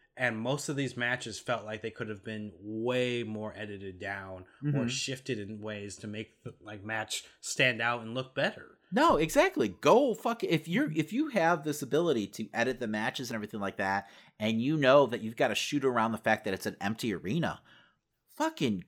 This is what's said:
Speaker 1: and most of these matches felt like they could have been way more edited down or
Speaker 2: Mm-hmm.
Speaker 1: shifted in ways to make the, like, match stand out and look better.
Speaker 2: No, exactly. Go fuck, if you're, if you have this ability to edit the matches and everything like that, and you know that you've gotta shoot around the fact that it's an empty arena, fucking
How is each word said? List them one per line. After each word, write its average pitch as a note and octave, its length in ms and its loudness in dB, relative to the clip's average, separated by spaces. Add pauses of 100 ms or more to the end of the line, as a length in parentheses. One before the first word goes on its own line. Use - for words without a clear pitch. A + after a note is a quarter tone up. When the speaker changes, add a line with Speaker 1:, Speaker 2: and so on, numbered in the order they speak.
(180)
Speaker 1:
and A#2+ 200 0
most C3 300 -2
of D3 80 -2
these C3+ 220 -4
matches A#2+ 420 -4
felt A2+ 240 -4
like G#2+ 180 -8
they A2+ 100 -6
could A2 180 -8
have G2+ 160 -10
been G#2+ 340 -8
way A#2+ 640 0
more G#2+ 320 -6
edited G2 440 -10
down F#2+ 440 -8 (220)
or D3 60 0
Speaker 2:
Mm-hmm. C3 160 0
Speaker 1:
shifted C3 520 -4
in G#2 220 -10
ways G#2 360 -8
to A2 100 -12
make G#2 360 -10
the, A#2+ 180 -12
like, G#2 220 -14
match G#2+ 400 -4 (160)
stand B2+ 420 2
out A#2+ 200 0
and A2+ 120 -10
look C3 220 -6
better. F3 360 -4 (200)
Speaker 2:
No, C4 260 4
exactly. G#3 520 4
Go G#3+ 440 6
fuck, A#3 300 -2
if D#3 240 0
you're, F3 260 0
if D#3 180 0
you D4 180 0
have E3+ 340 4
this D3+ 180 -2
ability C#3 460 2
to G#2+ 260 -8
edit A#2 260 0
the A#2+ 80 -4
matches A2+ 420 -2
and A#2+ 60 -6
everything G#2+ 240 -6
like G2 180 -4
that, G2 300 0 (320)
and A2+ 220 2
you C#3+ 160 2
know C#3 300 8
that A2 140 -4
you've A2 160 -8
gotta C#3+ 180 4
shoot C#3+ 300 -2
around A2+ 260 2
the G#2+ 60 -4
fact G#2+ 280 2
that G2 80 -2
it's F#2+ 120 -4
an G2+ 140 -6
empty A2 340 -2
arena, F#2+ 480 -2 (760)
fucking D3+ 500 0